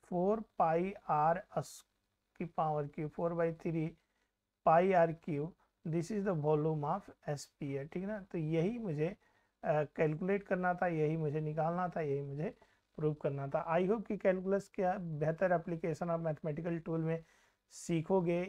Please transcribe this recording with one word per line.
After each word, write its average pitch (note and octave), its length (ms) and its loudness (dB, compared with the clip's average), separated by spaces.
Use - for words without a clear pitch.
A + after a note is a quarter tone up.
फ़ोर G3 400 0
पाई F3 360 2
आर E3 320 2
अस - 280 -8
की F3 80 -6
पावर D#3 420 -2
क्यू, D3+ 200 -6
फ़ोर E3+ 260 -4
by E3+ 180 0
थ्री E3 260 -2
पाई F3+ 260 6
आर E3+ 200 6
क्यू, D#3 420 -4
this E3 260 -2
is G#3 120 -2
the G3+ 100 0
volume D3+ 500 2
of E3+ 260 -4
sphere, C#3 580 -8
ठीक F3+ 100 -4
है F#3+ 40 -6
ना। G#3+ 120 -6
तो F#3+ 60 -4
यही E3 420 0
मुझे, D#3 280 -2
अ, - 760 -4
कैलकुलेट F3+ 480 0
करना F3+ 300 0
था, F3+ 140 0
यही D#3 300 0
मुझे D#3 240 -2
निकालना D#3+ 480 -2
था, E3 120 -6
यही C#3+ 200 0
मुझे C#3+ 320 -6
प्रूव D#3 160 0
करना C#3 340 -4
था। D#3 180 -2
I F3 120 6
hope G#3+ 200 0
कि G#3 100 -2
कैलकुलस F#3+ 500 2
का F#3 180 2
बेहतर D#3+ 540 0
एप्लीकेशन E3+ 580 0
आप E3 100 0
मैथमेटिकल E3 600 -2
टूल E3 240 -2
में E3 200 -2
सीखोगे F3 760 2